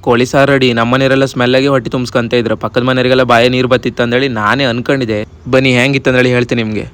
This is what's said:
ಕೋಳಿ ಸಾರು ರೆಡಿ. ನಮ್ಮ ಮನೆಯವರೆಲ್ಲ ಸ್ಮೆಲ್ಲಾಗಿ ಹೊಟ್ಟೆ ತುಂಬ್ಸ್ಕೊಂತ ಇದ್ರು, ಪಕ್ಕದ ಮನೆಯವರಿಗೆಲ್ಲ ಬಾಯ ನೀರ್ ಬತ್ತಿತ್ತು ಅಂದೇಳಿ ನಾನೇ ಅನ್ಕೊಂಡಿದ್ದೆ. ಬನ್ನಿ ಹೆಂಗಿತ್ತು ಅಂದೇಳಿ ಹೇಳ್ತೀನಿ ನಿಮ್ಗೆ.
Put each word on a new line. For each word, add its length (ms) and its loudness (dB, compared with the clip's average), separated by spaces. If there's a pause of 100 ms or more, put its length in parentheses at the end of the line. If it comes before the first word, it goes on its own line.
ಕೋಳಿ 280 2
ಸಾರು 200 2
ರೆಡಿ. 160 2 (100)
ನಮ್ಮ 160 0
ಮನೆಯವರೆಲ್ಲ 380 2
ಸ್ಮೆಲ್ಲಾಗಿ 400 0
ಹೊಟ್ಟೆ 220 -2
ತುಂಬ್ಸ್ಕೊಂತ 460 -2
ಇದ್ರು, 240 -2
ಪಕ್ಕದ 240 -2
ಮನೆಯವರಿಗೆಲ್ಲ 440 2
ಬಾಯ 220 4
ನೀರ್ 180 0
ಬತ್ತಿತ್ತು 320 -2
ಅಂದೇಳಿ 240 0 (100)
ನಾನೇ 340 0
ಅನ್ಕೊಂಡಿದ್ದೆ. 460 -2 (360)
ಬನ್ನಿ 240 2
ಹೆಂಗಿತ್ತು 320 0
ಅಂದೇಳಿ 240 2
ಹೇಳ್ತೀನಿ 300 -2
ನಿಮ್ಗೆ. 280 -6